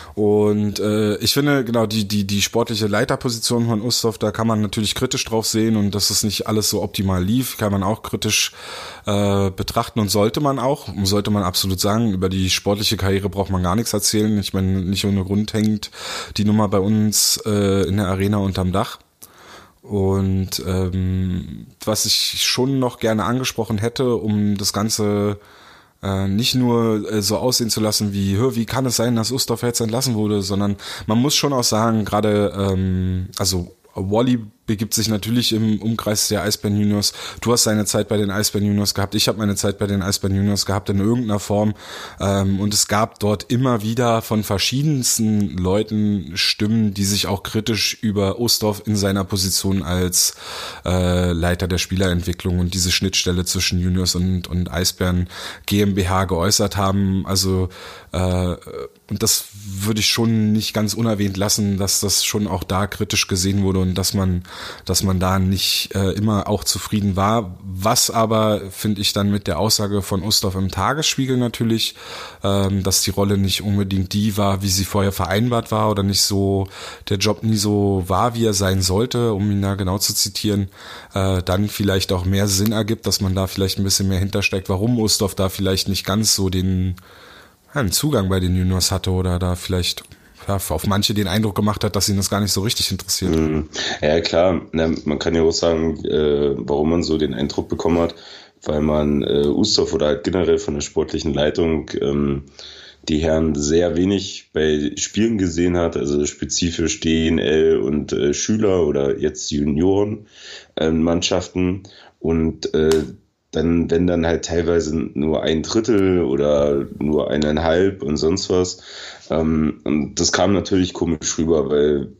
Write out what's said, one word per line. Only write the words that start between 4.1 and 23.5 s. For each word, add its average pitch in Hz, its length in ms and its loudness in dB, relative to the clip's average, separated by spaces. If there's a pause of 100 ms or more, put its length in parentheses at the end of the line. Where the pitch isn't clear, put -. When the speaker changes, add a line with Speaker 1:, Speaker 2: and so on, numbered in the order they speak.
Speaker 1:
da 107 120 0
kann 110 160 -2
man 110 140 2
natürlich 104 340 -2
kritisch - 300 -2
drauf 110 220 -2
sehen 110 300 2
und 101 200 2
dass 98 140 0
es 98 120 0
nicht - 240 -2
alles 107 240 0
so 101 100 0
optimal 95 420 0
lief, 120 360 0
kann 104 140 0
man 98 100 0
auch 104 200 -2
kritisch, - 500 -2 (520)
äh, 101 460 2
betrachten - 480 -2
und 101 120 2
sollte 107 300 2
man 139 200 0
auch, 139 280 -2 (140)
sollte 101 280 0
man 104 120 2
absolut 92 380 -2
sagen, 107 320 2
über 92 160 0
die 92 220 0
sportliche 101 460 0
Karriere 98 320 0
braucht 95 220 -2
man 90 140 0
gar 90 100 2
nichts 113 180 0
erzählen. 107 460 2
Ich 95 160 -4
meine, 95 260 2
nicht 92 240 -2
ohne 98 200 2
Grund 101 280 0
hängt 107 380 0 (460)
die 104 80 0
Nummer 107 240 4
bei 101 100 2
uns, 107 640 2
äh, 101 440 2
in 98 80 0
der 104 100 0
Arena 98 320 0
unterm 92 340 0
Dach. 104 280 -2 (800)
Und, 95 840 0
ähm, 92 1000 -2 (180)
was 107 200 0
ich - 400 0
schon 135 340 0
noch 127 220 -2
gerne 110 240 2
angesprochen 117 540 -2